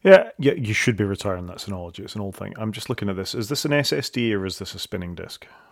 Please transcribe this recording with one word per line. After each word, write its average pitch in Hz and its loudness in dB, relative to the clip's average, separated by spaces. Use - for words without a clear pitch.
Yeah, 190 10
yeah, 139 4
you 110 -2
should 113 2
be 101 0
retiring 95 -4
that 90 -14
Synology. 90 -10
It's 104 -12
an 107 -6
old 98 -8
thing. 98 -12
I'm 110 -4
just - -10
looking 107 -4
at 95 -4
this. 95 -6
Is 113 -6
this 143 -4
an 147 0
S 147 0
S 143 -4
D 117 -2
or 95 -2
is 92 -8
this - -12
a 92 -14
spinning 90 -8
disk? - -16